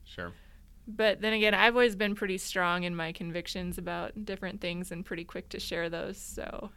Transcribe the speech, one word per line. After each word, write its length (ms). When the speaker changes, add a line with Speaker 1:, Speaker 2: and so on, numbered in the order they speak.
Speaker 1:
Sure. 280
Speaker 2:
But 320
then 120
again, 220
I've 200
always 220
been 180
pretty 240
strong 460
in 100
my 180
convictions 640
about 460
different 360
things 320
and 120
pretty 200
quick 260
to 100
share 300
those, 260
so. 600